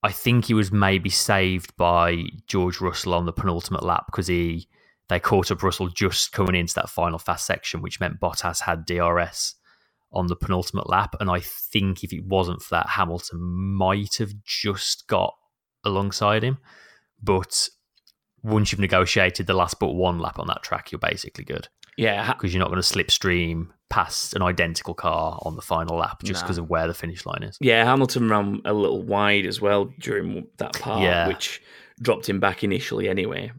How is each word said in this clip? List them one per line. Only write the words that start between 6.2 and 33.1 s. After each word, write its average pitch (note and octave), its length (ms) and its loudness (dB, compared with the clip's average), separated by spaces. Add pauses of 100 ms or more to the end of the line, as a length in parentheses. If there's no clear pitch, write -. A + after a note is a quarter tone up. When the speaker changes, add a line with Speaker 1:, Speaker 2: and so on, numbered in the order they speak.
Speaker 1:
coming F#2 220 2
into F2 200 0
that E2+ 160 -2
final E2 280 0
fast - 280 -4
section, - 360 -4
which - 180 -8
meant E2+ 200 -4
Bottas E2+ 420 -2
had E2+ 240 -2
D F2+ 120 -2
R E2+ 200 2
S - 360 -4 (580)
on F2+ 160 0
the F2 80 0
penultimate - 520 -2
lap. G2 320 0
And G2+ 80 0
I F2+ 120 2
think - 640 -2
if - 80 -8
it F#2+ 120 -8
wasn't F#2 380 0
for - 140 -2
that, - 140 0
Hamilton F2 500 -2
might F#2+ 800 0
have G2+ 140 -2 (120)
just - 640 -4
got F#2 260 2 (500)
alongside G#2 600 2
him. C3+ 140 0 (640)
But F#2+ 460 2 (760)
once G#2+ 300 2
you've G2 80 -4
negotiated F#2 680 2
the F#2+ 80 2
last F2+ 260 2
but F#2 120 2
one F2+ 260 2
lap - 200 -6
on - 100 -6
that - 140 -4
track, - 300 -6
you're - 60 -8
basically - 460 -4
good. - 240 -8 (280)
Speaker 2:
Yeah. G#2 280 2
Ha- B2 100 0
Speaker 1:
'Cause F2+ 180 -2
you're F#2 100 2
not - 60 2
gonna F2+ 140 0
slipstream E2+ 840 2 (220)
past - 440 -2
an G2 80 2
identical E2+ 520 0
car D#2+ 480 -2
on D#2+ 140 -6
the D#2+ 60 -12
final E2 360 -2
lap E2+ 240 -4
just F#2 200 -4
Speaker 3:
Nah. F2 60 -6
Speaker 1:
'cause F2+ 100 -2
of E2 100 -6
where E2 200 0
the E2+ 60 -4
finish E2 320 -10
line - 160 -6
is. G#2 180 -12
Speaker 2:
Yeah, A#2 240 4
Hamilton B2+ 440 2
ran G#2 360 0
a G2+ 80 0
little G2 300 2
wide G2+ 440 2
as G2 140 -4
well G2+ 260 2 (140)
during F2+ 460 -4 (120)
that - 160 -6
part, - 280 -2
Speaker 1:
Yeah. F2 260 4
Speaker 2:
which - 340 -6 (400)
dropped A#2 260 0
him G2 120 0
back G2 240 0
initially G2 440 0
anyway. F#2+ 500 -2